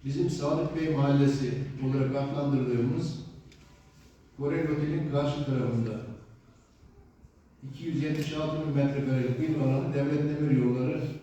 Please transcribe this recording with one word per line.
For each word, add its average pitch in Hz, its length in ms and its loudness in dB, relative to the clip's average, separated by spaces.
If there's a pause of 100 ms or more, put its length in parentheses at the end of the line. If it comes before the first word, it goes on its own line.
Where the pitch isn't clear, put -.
bizim - 240 0
Sadık 151 460 -2
Bey 160 200 0
Mahallesi 139 560 4 (340)
olarak 131 300 0
adlandırdığımız 135 1160 0 (1040)
Korel 151 340 0
Otel'in 147 400 0
karşı 143 340 0
tarafında 113 680 -2 (1500)
iki 139 200 -12
yüz 151 200 -2
yetmiş 151 300 -2
altı 156 340 -2
bin 139 80 -2
metrekarelik 131 640 2
bir 156 200 0
alanı 131 340 2
Devlet 147 300 2
Demir 147 340 2
Yolları 127 440 2 (220)